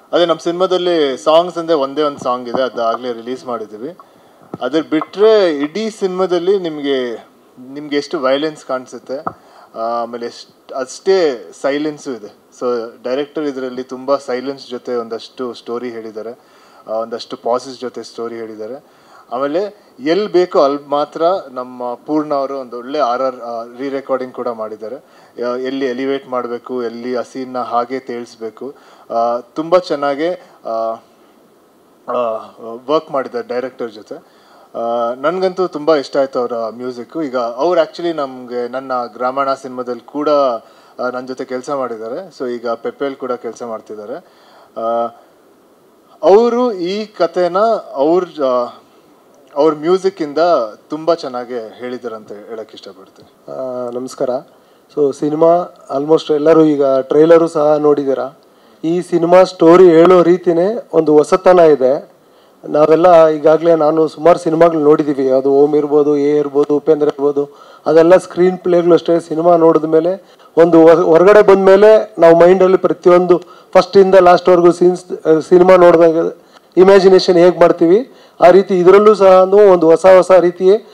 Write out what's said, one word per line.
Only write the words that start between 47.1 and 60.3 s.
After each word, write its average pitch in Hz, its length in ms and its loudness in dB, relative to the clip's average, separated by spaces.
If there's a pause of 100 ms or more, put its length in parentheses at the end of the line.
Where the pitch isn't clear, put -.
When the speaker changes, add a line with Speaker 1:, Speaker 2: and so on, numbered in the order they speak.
Speaker 1:
ಅವ್ರ, 165 300 0 (200)
ಆ, 123 240 -2 (880)
ಅವ್ರ 151 180 2
ಮ್ಯೂಸಿಕ್ಕಿಂದ 165 640 -4 (520)
ತುಂಬ 160 240 -2
ಚೆನ್ನಾಗೇ 123 640 -12
ಹೇಳಿದಾರಂತ 113 540 -14
ಹೇಳಕ್ 107 420 -16
ಇಷ್ಟಪಡ್ತೀನಿ. - 800 -20
Speaker 2:
ಆ, 127 380 -10
ನಮಸ್ಕಾರ. 127 400 -8 (680)
So 143 220 0
ಸಿನಿಮಾ 165 560 0 (220)
almost 151 380 0
ಎಲ್ಲರೂ 156 300 4
ಈಗ 147 200 0
ಟ್ರೈಲರು 151 640 4
ಸಹ 151 280 0
ನೋಡಿದ್ದೀರಾ. 143 600 -2 (460)
ಈ 170 160 -2
ಸಿನಿಮಾ 170 420 2
ಸ್ಟೋರಿ 180 420 4
ಹೇಳೋ 170 380 6
ರೀತಿನೇ 180 720 -2